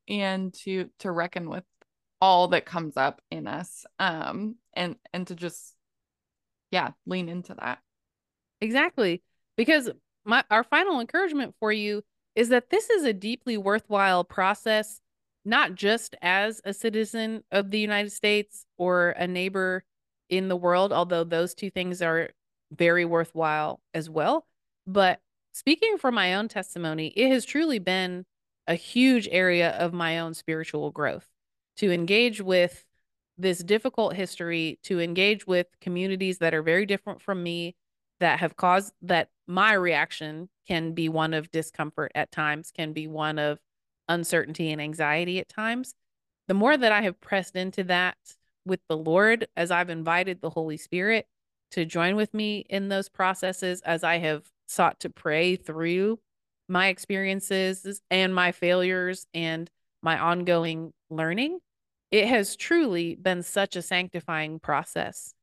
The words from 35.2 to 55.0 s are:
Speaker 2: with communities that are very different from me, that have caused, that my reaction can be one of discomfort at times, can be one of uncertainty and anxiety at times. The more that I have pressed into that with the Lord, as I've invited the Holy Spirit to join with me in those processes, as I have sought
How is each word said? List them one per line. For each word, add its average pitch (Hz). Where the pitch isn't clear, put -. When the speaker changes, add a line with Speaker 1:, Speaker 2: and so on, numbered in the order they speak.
Speaker 2:
with 175
communities 185
that 165
are 156
very 175
different 196
from 185
me, 170
that 165
have 165
caused, 190
that 175
my 190
reaction 165
can 165
be 165
one 160
of 156
discomfort 156
at -
times, 151
can 156
be 156
one 151
of 147
uncertainty 165
and 151
anxiety 160
at -
times. 233
The 190
more 240
that 233
I 208
have 190
pressed 190
into 185
that 180
with 185
the 160
Lord, 202
as 170
I've 175
invited 170
the 165
Holy 160
Spirit 202
to 170
join 175
with 214
me 214
in 196
those 196
processes, 185
as 170
I 170
have 156
sought -